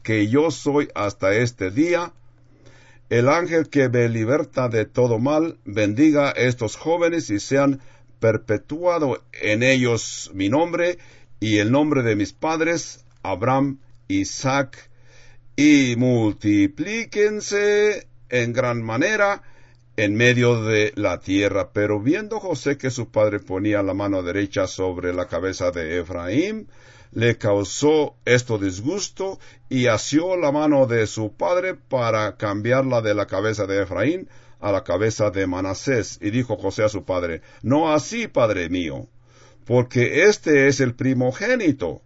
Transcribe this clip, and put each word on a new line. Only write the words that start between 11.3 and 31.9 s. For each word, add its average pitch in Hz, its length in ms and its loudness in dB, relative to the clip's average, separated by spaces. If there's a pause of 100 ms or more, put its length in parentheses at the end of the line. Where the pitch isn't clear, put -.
y 104 180 0
el 104 140 2
nombre 143 320 2
de 113 120 0
mis 101 180 -2
padres, 160 720 -4 (180)
Abraham, 131 560 0 (280)
Isaac, 127 840 -4 (640)
y 139 420 6
multiplíquense 202 2000 0 (220)
en 120 240 -2
gran 120 280 -2
manera 196 640 0 (540)
en 104 180 0
medio 120 480 4
de 107 320 2
la 98 240 -2
tierra. 98 520 0
Pero 104 300 0
viendo 208 380 -2
José 180 380 -4
que 127 120 -4
su 120 200 -8
padre 104 300 0
ponía 98 440 -2
la 95 100 -2
mano 98 300 -2
derecha 98 440 -2
sobre 90 460 -4
la 90 140 -4
cabeza 92 440 -4
de 85 280 -4
Efraín, 101 680 -4 (440)
le 117 260 0
causó 135 800 0 (100)
esto 120 320 2
disgusto, 151 840 -6 (300)
y 127 160 0
asió 151 500 0
la 156 160 0
mano 147 360 2
de 117 180 2
su 107 260 -6
padre 180 440 -2
para 113 600 -2